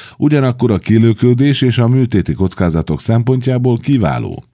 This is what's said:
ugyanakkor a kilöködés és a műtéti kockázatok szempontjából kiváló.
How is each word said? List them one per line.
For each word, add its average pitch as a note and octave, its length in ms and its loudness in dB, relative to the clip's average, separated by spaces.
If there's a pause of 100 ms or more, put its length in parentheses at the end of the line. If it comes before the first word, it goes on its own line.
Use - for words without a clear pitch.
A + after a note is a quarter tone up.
(160)
ugyanakkor C3 540 0
a F#2+ 80 0
kilöködés A#2+ 840 2
és B2+ 160 0
a A#2+ 100 2
műtéti B2 440 0
kockázatok E2 680 -2
szempontjából B2 760 0
kiváló. G2+ 760 -2